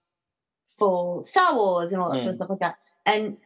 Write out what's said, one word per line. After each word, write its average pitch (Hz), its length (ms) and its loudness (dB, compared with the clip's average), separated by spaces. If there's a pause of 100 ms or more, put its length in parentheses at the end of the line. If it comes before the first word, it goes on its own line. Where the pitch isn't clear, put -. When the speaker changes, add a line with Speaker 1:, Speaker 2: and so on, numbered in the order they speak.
(640)
Speaker 1:
for 180 580 -2
Star 359 320 2
Wars 185 380 0
and 185 80 -2
all 170 100 -2
that 139 60 -2
sort 127 120 -2
of 185 40 -2
Speaker 2:
Mm. - 40 -10
Speaker 1:
stuff 175 120 -6
like 190 100 -6
that. 170 180 -4 (280)
And 208 400 0